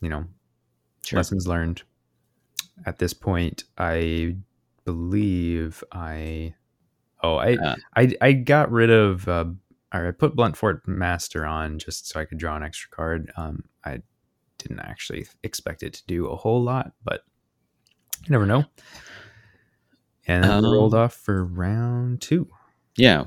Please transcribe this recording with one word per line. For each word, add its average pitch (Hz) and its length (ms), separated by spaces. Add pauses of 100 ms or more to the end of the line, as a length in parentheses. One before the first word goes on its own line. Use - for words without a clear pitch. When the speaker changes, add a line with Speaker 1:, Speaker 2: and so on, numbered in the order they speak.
Speaker 1:
you 85 80
know, 76 160 (760)
Speaker 2:
Sure. - 140
Speaker 1:
lessons 92 300
learned. 85 340 (1040)
At 87 140
this 90 140
point, 85 500 (140)
I 82 580 (500)
believe 87 1040
I, 80 640 (680)
oh, 82 140
I, 113 180
Speaker 2:
Uh. 71 200 (200)
Speaker 1:
I, 127 160 (100)
I 131 120
got 135 380
rid 117 200
of, 101 360
uh, 85 180 (480)
or 87 140
I 87 40
put 151 240
Blunt 120 220
Force 101 280
Master 87 600
on 78 340
just - 280
so - 120
I 78 60
could 80 120
draw 78 180
an 76 80
extra - 280
card. 80 460
Um, 78 260 (200)
I 64 180 (560)
didn't - 220
actually - 460 (180)
expect - 400
it 87 100
to - 140
do 85 200
a - 80
whole 113 280
lot, 127 280 (120)
but - 180 (1040)
you - 60
never 117 140
know. 123 200 (1600)
And 90 160
then 101 180
we 110 60
Speaker 2:
Um, 113 60
Speaker 1:
rolled 107 200
off 117 220
for 95 280
round 117 760
two. 160 260 (500)
Speaker 2:
Yeah. 107 300